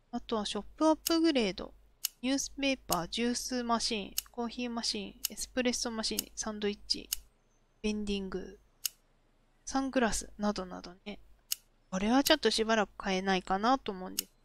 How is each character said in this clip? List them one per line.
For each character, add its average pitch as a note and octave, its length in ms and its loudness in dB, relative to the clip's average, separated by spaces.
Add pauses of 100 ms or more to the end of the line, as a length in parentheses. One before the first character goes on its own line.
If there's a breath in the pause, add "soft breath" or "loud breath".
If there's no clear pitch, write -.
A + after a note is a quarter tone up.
(120)
あ A#3+ 80 -4
と - 160 -2
は G#3 100 0
シ - 120 -4
ョ - 20 0
ッ - 40 -10 (120)
プ D#4 100 4
ア D#4 60 8
ッ D4+ 40 4
プ E4 240 2
グ E4 120 6
レ A#3 180 4
ー F3+ 40 -6
ド、 - 200 -10 (460)
ニ B3 100 0
ュ C4+ 40 4
ー C#4 40 2
ス - 120 -4
ペ C#4 240 2
ー B3+ 120 -2
パ F3 160 2
ー、 F3+ 60 -6
ジ A3+ 160 -2
ュ A#3+ 80 2
ー - 20 -2
ス B3 300 -4
マ A#3 160 2
シ - 160 0
ー G3 140 -6
ン、 - 40 -18 (160)
コ A#3+ 140 -6
ー - 20 -4
ヒ B3 220 -6
ー - 20 -4
マ A#3 120 -4
シ - 160 -2
ー G3 100 -6
ン、 G3 60 -16 (160)
エ A3 60 -12
ス - 120 -6
プ B3+ 140 -2
レ B3 80 2
ッ A#3 40 0
ソ - 160 -4
マ A3 140 -4
シ A3 100 -2
ー G#3 80 -2
ン、 - 140 -16
サ - 160 -6
ン G#3 80 -10
ド G#3 80 0
イ G#3 40 0
ッ G#3 140 -8
チ、 - 240 -4 (720)
ベ G#3+ 100 0
ン G#3+ 120 -4
デ G3+ 80 -2
ィ G3 120 -2
ン F#3+ 60 -8
グ、 F#3+ 300 -8 (1040)
サ - 160 -2
ン C4+ 100 -4
グ B3+ 100 2
ラ G#3+ 120 2
ス - 260 -4
な G#3 140 0
ど F#3+ 140 -6
な F3+ 160 -12
ど F3+ 120 -14 (100)
ね。 G3+ 140 -10 (720)
こ F#3 80 -2
れ G3+ 120 2
は C4 120 6
ち D#4+ 120 6
ょ - 20 8
っ - 20 -10
と A3 120 2
し A3 140 2
ば A3 120 4
ら G3+ 100 4
く - 100 -20
買 F#3+ 200 0
え F#3 60 0
な F#3+ 140 4
い F#3 60 0
か F#3+ 160 0
な B3 200 4
と - 120 -6
思 F#3 160 -8
う F#3+ 40 -10
ん G3 60 -8
で - 100 -4
す - 40 -20 (140)